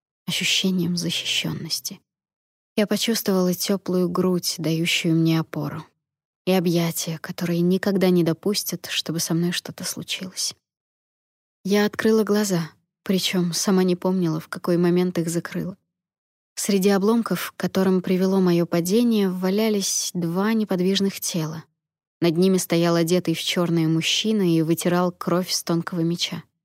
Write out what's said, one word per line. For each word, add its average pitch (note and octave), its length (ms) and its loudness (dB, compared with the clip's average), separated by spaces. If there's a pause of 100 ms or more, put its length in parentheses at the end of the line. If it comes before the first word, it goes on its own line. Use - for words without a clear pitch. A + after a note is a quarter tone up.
(260)
Ощущением F3+ 680 0
защищённости. - 1040 -4 (760)
Я G#3 100 2
почувствовала F#3+ 680 0
тёплую F3+ 540 -2
грудь, F3+ 500 0
дающую D#3+ 560 0
мне E3 240 4
опору. D#3 460 -6 (640)
И F#3 60 2
объятия, E3+ 640 0
которые F3 420 -4
никогда F#3 500 2
не F3 140 4
допустят, F3 640 -4
чтобы - 340 -4
со - 140 -2
мной E3+ 180 0
что-то - 320 -10
случилось. - 720 -8 (1080)
Я G#3 240 2
открыла A3 380 2
глаза, G3 460 0 (320)
причём F3+ 500 0
сама F#3 320 2
не F3+ 120 2
помнила, F3+ 440 0
в - 80 -16
какой F3+ 280 -2
момент F3+ 420 2
их E3 100 -2
закрыла. E3+ 480 -6 (800)
Среди G3 320 2
обломков, G3+ 640 2
к - 80 -16
которым F#3+ 400 2
привело F#3+ 400 2
моё E3+ 260 4
падение, G3+ 640 2
валялись F#3+ 880 -2
два F3+ 380 0
неподвижных G3 680 0
тела. D#3+ 440 -6 (560)
Над E3 160 2
ними F#3 220 4
стоял E3+ 380 2
одетый E3+ 380 2
в D#3+ 60 -8
чёрное E3 480 0
мужчина G3 540 0
и E3 200 4
вытирал F3 500 2
кровь F3+ 380 -2
с - 120 -4
тонкого E3+ 380 -2
меча. E3+ 420 -2 (220)